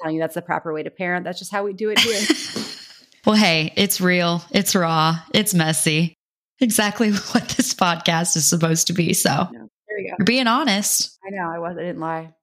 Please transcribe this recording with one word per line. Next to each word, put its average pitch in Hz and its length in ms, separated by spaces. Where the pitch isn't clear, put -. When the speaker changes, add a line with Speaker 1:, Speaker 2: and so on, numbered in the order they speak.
Speaker 1:
telling 160 140
you 160 60
that's 160 140
the 170 60
proper 160 320
way 156 100
to 160 60
parent. 180 360
That's 180 140
just 180 120
how 202 120
we 202 100
do 214 160
it 208 100
here. 220 220
Speaker 2:
<laughs> - 420
Well, 214 120
hey, 165 400
it's 202 240
real. 175 500
It's - 240
raw. 165 420
It's 208 200
messy. 160 600
Exactly 214 520
<laughs> 196 200
what - 240
this - 180
podcast 170 600
is 156 100
supposed 160 420
to - 60
be. 175 200
So - 160
Speaker 1:
No, 160 240
there 214 440
we 190 120
go. 180 100
Speaker 2:
you're 196 60
being 240 220
honest. 226 760
Speaker 1:
I 196 40
know. 185 200
I 165 100
was, 170 180
I 156 60
didn't 170 180
lie. 160 420